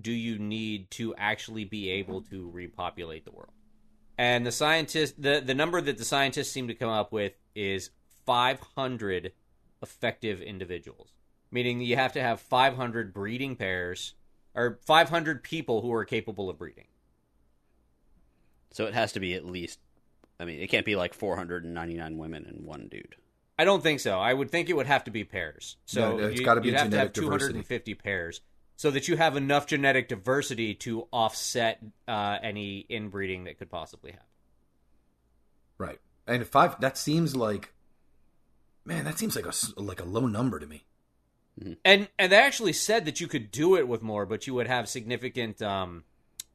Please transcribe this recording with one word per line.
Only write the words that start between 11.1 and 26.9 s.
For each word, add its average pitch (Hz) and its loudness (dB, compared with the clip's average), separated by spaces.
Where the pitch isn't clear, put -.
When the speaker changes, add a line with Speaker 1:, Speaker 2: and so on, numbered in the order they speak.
Speaker 1:
meaning 120 0
you 120 2
have 131 2
to 147 -2
have 117 0
five 131 4
hundred 117 -4
breeding 120 -4
pairs, 92 -4
or 117 0
five 160 6
hundred 156 -2
people 127 -2
who 120 -2
are 113 2
capable 104 -4
of 78 -10
breeding. - -16
Speaker 2:
So 110 -2
it 104 -6
has 113 2
to 107 -4
be 90 0
at 85 -4
least, 90 -8
I 85 -10
mean, 80 -8
it 95 -6
can't 110 2
be, 104 0
like, 90 -2
four 95 -2
hundred 87 -6
and 82 -8
ninety-nine 82 -6
women 80 -10
and - -14
one 76 -14
dude. - -16
Speaker 1:
I 160 6
don't 190 6
think 147 2
so. 101 2
I 113 4
would 135 -2
think 170 0
it 175 2
would 131 2
have 135 4
to 127 -10
be 107 -4
pairs. - -8
So - -2
Speaker 3:
No, 113 0
no, 104 0
it's 110 -2
Speaker 1:
you, 127 0
Speaker 3:
gotta 117 8
be 113 2
Speaker 1:
you'd - 2
have - 4